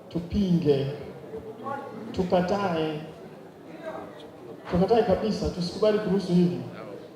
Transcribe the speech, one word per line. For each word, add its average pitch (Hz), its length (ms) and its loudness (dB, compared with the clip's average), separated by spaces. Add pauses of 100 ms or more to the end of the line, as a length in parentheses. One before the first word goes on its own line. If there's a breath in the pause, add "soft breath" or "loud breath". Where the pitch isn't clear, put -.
tupinge, 170 760 2 (1300)
tukatae, 180 880 0 (1700)
tukatae 196 320 6
kabisa, 190 460 2
tusikubali 208 500 2
kuruhusu 180 340 2
hivi. 160 260 6 (560)